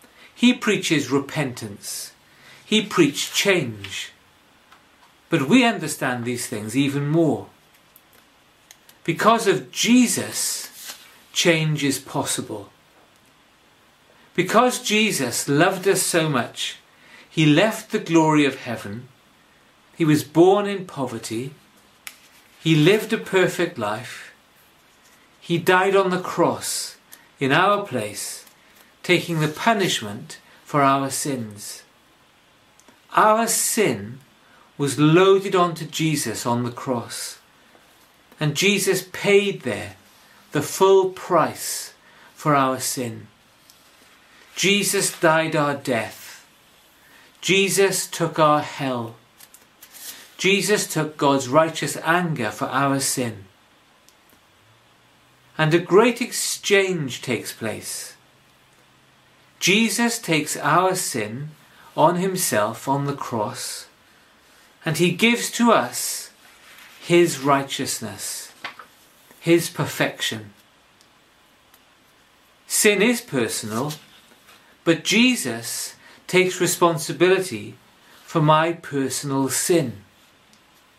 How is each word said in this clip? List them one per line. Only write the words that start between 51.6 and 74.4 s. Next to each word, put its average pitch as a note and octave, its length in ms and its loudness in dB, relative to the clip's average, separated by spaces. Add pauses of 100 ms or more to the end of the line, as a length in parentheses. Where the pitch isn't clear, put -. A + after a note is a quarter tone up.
anger D#3+ 540 0
for - 140 -6
our C3+ 360 0
sin. A2 440 -4 (2000)
And D#3 160 2
a F3 60 4
great A3 420 4
exchange F#3+ 1000 -2
takes G#2+ 300 -6
place. - 640 -10 (1400)
Jesus A3+ 600 2
takes D#3 380 -2
our F3+ 380 2
sin C3 560 -6 (460)
on D#3+ 180 4
himself A#2+ 720 -2
on C#3 180 0
the C#3 220 -6
cross, - 600 -8 (1000)
and D#3 120 -2
he F3 140 4
gives A#3 400 0
to A#3 200 4
us - 580 -2 (720)
his E3+ 380 4
righteousness, C3+ 1120 -2 (880)
his E3 300 2
perfection. A#2 840 -6 (2250)
Sin G#3 340 2
is A#3 200 2
personal, A#2 720 -4 (920)